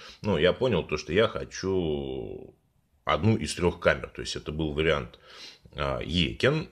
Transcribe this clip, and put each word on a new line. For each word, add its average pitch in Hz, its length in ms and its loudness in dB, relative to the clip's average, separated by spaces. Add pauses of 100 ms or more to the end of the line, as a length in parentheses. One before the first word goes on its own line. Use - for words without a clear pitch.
(220)
Но 98 160 0
я 85 140 6
понял 101 320 0
то, 76 120 -4
что 76 160 -6
я 107 140 6
хочу 71 1300 -4 (500)
одну 76 320 4
из - 180 -4
трех 85 260 0
камер. 73 300 2
То - 100 -12
есть - 160 -8
это 76 160 -8
был 76 220 -2
вариант, 73 440 0 (540)
а, 67 280 -2
Екин, 90 720 0